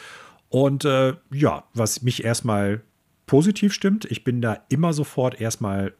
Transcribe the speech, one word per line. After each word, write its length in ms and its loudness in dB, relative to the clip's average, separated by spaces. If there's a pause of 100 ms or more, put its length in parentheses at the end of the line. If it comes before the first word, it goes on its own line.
(480)
Und, 380 2
äh, 300 2 (160)
ja, 320 0 (100)
was 300 -2
mich 200 -2
erstmal 580 0 (440)
positiv 480 4
stimmt, 320 0
ich 180 -8
bin 160 -2
da 300 -4
immer 240 2
sofort 480 -2
erstmal 580 -4